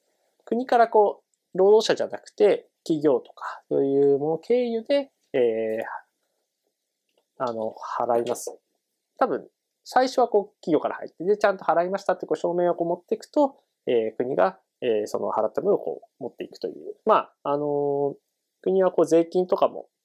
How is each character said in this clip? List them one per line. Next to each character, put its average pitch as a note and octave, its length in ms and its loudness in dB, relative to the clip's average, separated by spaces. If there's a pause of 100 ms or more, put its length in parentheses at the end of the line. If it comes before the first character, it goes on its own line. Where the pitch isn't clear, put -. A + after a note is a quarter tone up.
(440)
国 A#3+ 220 -4
か B3 120 2
ら A3+ 100 4
こ G#3+ 340 2 (320)
う、 F3 40 -2
労 F#3+ 140 6
働 A3 140 6
者 D#3+ 80 2
じ A#2 80 -2
ゃ G#2+ 60 -4
な G2+ 100 -12
く - 120 -20
て、 - 380 2 (160)
企 D#3 180 -2
業 C#3 180 4
と - 120 -18
か、 - 360 -14
そ C#3+ 120 0
う C#3 60 2
い C#3 280 4
う C#3 40 2
も D3+ 140 -2
の E3 60 -2
経 G3 160 -2 (120)
由 A3+ 180 -4
で、 C#4+ 260 -2 (220)
え C3+ 60 0 (420)
ー、 - 20 -4 (1600)
あ B2 140 -4
の、 A2 220 -6 (240)
払 A#2+ 260 0
い A#2+ 40 -6
ま A#2+ 80 -4
す。 - 200 -12 (600)
多 C4 80 2
分、 C3+ 220 -4 (360)
最 B3+ 240 0
初 C4 120 -2
は A#3+ 80 2
こ G3+ 240 0
う、 - 80 -20
企 F3 120 -6
業 C#3+ 80 4
か A2+ 80 -4
ら G2+ 80 -8
入 - 120 -12
っ - 20 -20
て、 - 140 -14
で、 G3+ 120 0
ち G#3 80 -2
ゃ G3+ 80 4
ん F#3+ 40 -10
と - 80 -16
払 E3+ 220 2
い F3+ 40 -6
ま G3 80 -4
し F#3+ 60 -18
た - 80 0
っ F3+ 60 -8
て - 80 -12
こ - 80 -2
う、 - 20 0
証 F3 180 -4
明 F3 160 2
を E3+ 40 0
こ F3 100 -4
う E3+ 40 -2
持 F3 80 -2
っ F3+ 80 -12
て - 100 -6
い A3 40 -2
く - 80 -20
と、 C#4 300 0 (300)
え A2+ 280 0
ー、 - 20 -20
国 C3 200 -4
が、 F#3+ 220 2 (220)
え A2 240 0
ー、 - 20 -6
そ - 120 -6
の G2+ 120 -4
払 G#2+ 180 0
っ - 40 -18
た - 80 -6
分 F#3+ 140 0
を - 40 0
こ - 240 -10 (180)
う、 - 20 -20
持 B2 60 -8
っ - 60 -20
て - 100 -12
い - 40 -12
く - 100 -20
と F#2 100 -6
い - 40 -10
う。 D#2 220 -14 (100)
ま A3 100 4
あ、 - 280 -2
あ C#3+ 140 -2
の D3 80 -4
ー、 C#3+ 500 -2 (480)
国 F#3 200 2
は F3+ 100 2
こ F3+ 100 4
う、 D#3 40 2
税 E3 200 4
金 F#3 200 -2
と - 100 0
か C3 120 2
も、 - 200 -16 (160)